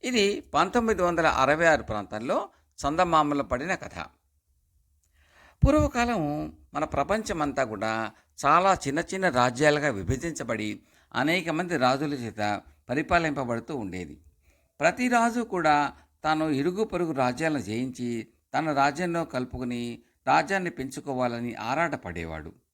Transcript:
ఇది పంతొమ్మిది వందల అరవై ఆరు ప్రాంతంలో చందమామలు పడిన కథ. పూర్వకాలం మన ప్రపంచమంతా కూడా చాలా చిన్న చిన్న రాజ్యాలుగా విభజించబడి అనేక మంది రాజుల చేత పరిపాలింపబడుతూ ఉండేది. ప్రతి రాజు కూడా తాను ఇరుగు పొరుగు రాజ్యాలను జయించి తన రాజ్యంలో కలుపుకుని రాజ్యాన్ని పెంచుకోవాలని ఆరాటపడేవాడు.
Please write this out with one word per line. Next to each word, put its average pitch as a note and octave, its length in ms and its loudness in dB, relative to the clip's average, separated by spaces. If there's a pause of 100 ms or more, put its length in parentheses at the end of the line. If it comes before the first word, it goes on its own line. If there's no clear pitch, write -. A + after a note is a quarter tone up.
ఇది A3 360 2
పంతొమ్మిది F#3 600 0
వందల E3+ 240 2
అరవై D3+ 400 4
ఆరు D3 160 4
ప్రాంతంలో G#2+ 680 -4 (300)
చందమామలు D3+ 640 2
పడిన C#3 320 -4
కథ. G2 240 -12 (1700)
పూర్వకాలం A#3+ 880 2 (220)
మన D3 100 -2
ప్రపంచమంతా D3+ 800 -2
కూడా A2 460 -4 (360)
చాలా F3 400 6
చిన్న C#3 120 -2 (160)
చిన్న F#3+ 140 0
రాజ్యాలుగా C#3+ 600 4
విభజించబడి A2+ 920 -4 (320)
అనేక D#3+ 360 0
మంది E3+ 260 -2
రాజుల C3+ 380 2
చేత G#2 480 -4 (260)
పరిపాలింపబడుతూ C#3+ 880 -2
ఉండేది. F2+ 440 -8 (600)
ప్రతి F3+ 280 2
రాజు A#3 320 2
కూడా D#3 520 2 (320)
తాను D#3 200 2
ఇరుగు D#3+ 400 0
పొరుగు F3 280 -2
రాజ్యాలను C3+ 480 0
జయించి A#2+ 680 -4 (300)
తన D#3 140 -2
రాజ్యంలో E3 520 0
కలుపుకుని A#2+ 800 -6 (240)
రాజ్యాన్ని E3 440 2
పెంచుకోవాలని B2+ 840 -4
ఆరాటపడేవాడు. F#2+ 1000 -4 (220)